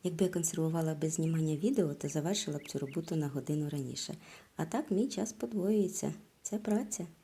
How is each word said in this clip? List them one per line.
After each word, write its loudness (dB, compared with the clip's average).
Якби 2
я 2
консервувала 2
без 0
знімання 2
відео, 4
то -4
завершила 0
б -8
цю -4
роботу -2
на 2
годину 0
раніше. -6
А -2
так -2
мій 4
час -4
подвоюється. 0
Це -4
праця. 0